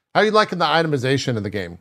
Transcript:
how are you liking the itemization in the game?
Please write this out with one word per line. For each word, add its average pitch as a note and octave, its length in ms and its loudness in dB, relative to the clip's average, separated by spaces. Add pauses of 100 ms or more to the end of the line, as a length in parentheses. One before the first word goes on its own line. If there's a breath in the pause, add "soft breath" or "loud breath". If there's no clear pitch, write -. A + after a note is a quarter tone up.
(140)
how F3 80 4
are G#3+ 40 4
you A3 60 0
liking G#3 280 2
the E3+ 60 0
itemization C#3 720 0
in G#2 60 -6
the G#2 60 -4
game? F2+ 320 -8